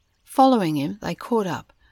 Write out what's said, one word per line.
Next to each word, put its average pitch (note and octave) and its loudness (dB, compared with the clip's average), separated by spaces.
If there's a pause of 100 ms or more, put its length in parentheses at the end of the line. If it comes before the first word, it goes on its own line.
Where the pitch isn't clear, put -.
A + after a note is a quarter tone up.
(240)
Following A3+ 2
him, D#3 -4
they E3+ -6
caught G#3+ -4
up D3 -10 (200)